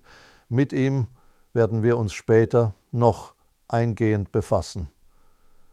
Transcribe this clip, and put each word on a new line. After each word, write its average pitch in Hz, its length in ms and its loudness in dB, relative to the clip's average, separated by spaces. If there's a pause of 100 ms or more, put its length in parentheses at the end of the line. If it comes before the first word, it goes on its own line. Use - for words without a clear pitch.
(500)
Mit 131 240 0
ihm 135 320 0 (480)
werden 113 300 0
wir 120 160 2
uns 107 140 -4
später 110 600 2 (180)
noch 117 440 0 (340)
eingehend 110 600 0
befassen. 98 580 -4 (840)